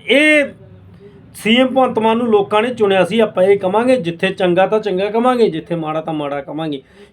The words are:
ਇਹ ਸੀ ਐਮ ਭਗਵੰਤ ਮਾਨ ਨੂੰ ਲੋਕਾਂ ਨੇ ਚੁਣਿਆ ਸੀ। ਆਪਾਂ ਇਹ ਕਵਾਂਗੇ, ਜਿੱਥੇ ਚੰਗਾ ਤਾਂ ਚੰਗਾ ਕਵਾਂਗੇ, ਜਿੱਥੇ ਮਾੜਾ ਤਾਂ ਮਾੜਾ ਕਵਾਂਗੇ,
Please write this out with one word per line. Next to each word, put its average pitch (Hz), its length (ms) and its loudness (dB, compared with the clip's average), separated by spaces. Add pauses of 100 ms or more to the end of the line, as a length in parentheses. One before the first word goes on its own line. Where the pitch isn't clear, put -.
ਇਹ 294 380 4 (880)
ਸੀ 220 220 2
ਐਮ 254 120 4
ਭਗਵੰਤ 254 320 0
ਮਾਨ 226 180 2
ਨੂੰ 240 100 -2
ਲੋਕਾਂ 208 340 2
ਨੇ 254 120 -4
ਚੁਣਿਆ 196 320 2
ਸੀ। 208 140 -2
ਆਪਾਂ 208 240 0
ਇਹ 196 160 2
ਕਵਾਂਗੇ, 220 380 0
ਜਿੱਥੇ 170 320 -4
ਚੰਗਾ 185 380 0
ਤਾਂ 214 120 0
ਚੰਗਾ 202 300 -2
ਕਵਾਂਗੇ, 233 400 0
ਜਿੱਥੇ 160 260 -6
ਮਾੜਾ 156 260 -6
ਤਾਂ 160 120 -8
ਮਾੜਾ 143 280 -6
ਕਵਾਂਗੇ, 151 400 -8 (320)